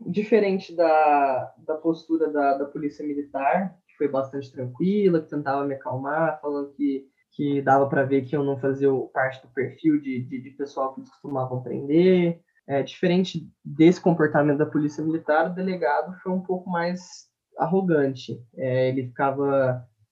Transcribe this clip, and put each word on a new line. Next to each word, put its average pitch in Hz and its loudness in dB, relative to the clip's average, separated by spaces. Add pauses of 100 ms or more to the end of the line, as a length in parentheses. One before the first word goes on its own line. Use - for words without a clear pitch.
diferente 196 0
da, 151 4 (140)
da 156 -4
postura 160 -2
da, 139 2
da 143 -4
polícia 147 -8
militar, 143 -2 (120)
que - -20
foi 147 -2
bastante 135 -4
tranquila, 170 0
que - -16
tentava 143 -2
me 139 -4
acalmar, 143 -4
falando 143 -6
que, 135 -4 (240)
que 143 -2
dava 135 4
pra 139 0
ver 135 0
que 151 -4
eu 143 0
não 139 -2
fazia 139 2
o, 117 -2
parte 131 -4
do - -20
perfil 147 0
de, 131 -4
de, 127 -8
de 135 -16
pessoal 139 -6
que 131 -14
eles - -18
costumavam 127 -6
prender. 170 2 (280)
É, 139 -2
diferente 175 -2 (160)
desse 156 6
comportamento 151 2
da 151 4
polícia 151 -2
militar, 160 0
o 175 -6
delegado 175 -2
foi 185 -6
um 185 -2
pouco 185 -6
mais 175 -6 (300)
arrogante. 151 0 (160)
É, 131 0
ele 131 -4
ficava, 135 0 (280)